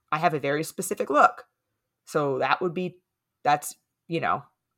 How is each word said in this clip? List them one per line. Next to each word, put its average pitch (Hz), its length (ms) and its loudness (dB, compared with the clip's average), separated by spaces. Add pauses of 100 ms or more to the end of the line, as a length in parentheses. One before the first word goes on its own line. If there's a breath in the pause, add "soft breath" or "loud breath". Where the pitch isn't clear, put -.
(100)
I 156 80 0
have 160 160 2
a 143 60 -2
very 143 240 0
specific - 440 -6
look. - 360 4 (600)
So 143 360 -2
that 135 200 2
would 175 140 -2
be, 180 220 -6 (480)
that's, 143 300 0 (340)
you 165 120 -4
know, 95 220 -2 (360)